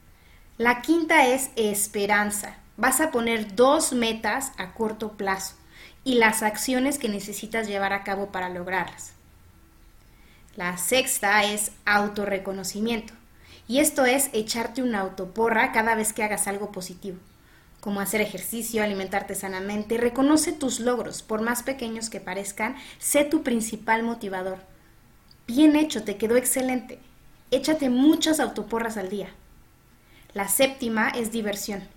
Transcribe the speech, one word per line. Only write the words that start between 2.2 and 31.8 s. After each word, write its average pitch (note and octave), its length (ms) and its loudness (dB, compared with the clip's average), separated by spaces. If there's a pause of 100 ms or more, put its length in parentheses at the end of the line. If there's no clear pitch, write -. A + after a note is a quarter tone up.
Vas B3+ 240 2
a D#4 120 2
poner A3+ 440 0
dos C#4 380 6
metas A3+ 640 -2
a F3+ 160 -8
corto G#3+ 400 -6
plazo F#3+ 420 -4 (500)
y C4 100 2
las A3 280 6
acciones B3+ 540 0
que A3+ 120 -4
necesitas G#3 580 -6
llevar G3 240 0
a G3 140 -4
cabo G3 260 -4
para F#3 160 -4
lograrlas. F3+ 640 -6 (1400)
La F3+ 220 -4
sexta G#3 680 2
es G#3 300 -2 (120)
autorreconocimiento. G3+ 1300 -2 (540)
Y B3 120 2
esto D4 260 4
es B3+ 260 2
echarte A#3 500 -4
una A3+ 200 0
autoporra A3+ 720 0
cada A3+ 220 2
vez G#3+ 180 0
que A3 100 -4
hagas G#3 240 -2
algo G3+ 240 -6
positivo, F3+ 460 -10 (640)
como G3+ 180 -4
hacer G3 220 0
ejercicio, G#3+ 600 -4
alimentarte G3 540 -2
sanamente. G3 640 -4
Reconoce C4+ 560 2
tus B3 260 -4
logros, A3+ 420 -2
por G#3+ 200 -4
más A#3 220 -2
pequeños A3+ 460 -6
que F#3+ 120 -10
parezcan, G3 560 -6 (200)
sé C#4+ 280 4
tu D4+ 180 0
principal A3+ 580 0
motivador. F#3+ 580 -4 (880)
Bien D4 280 8
hecho, D4+ 300 0
te G3+ 100 -4
quedó A3+ 220 2
excelente. B3+ 600 -2 (540)
Échate C#4 380 2
muchas D#4 500 6
autoporras A3+ 560 -2
al F#3+ 140 -4
día. G3 200 -6 (1040)
La G3 140 -4
séptima A#3 600 2
es A3+ 240 -4
diversión. G3+ 500 -4 (140)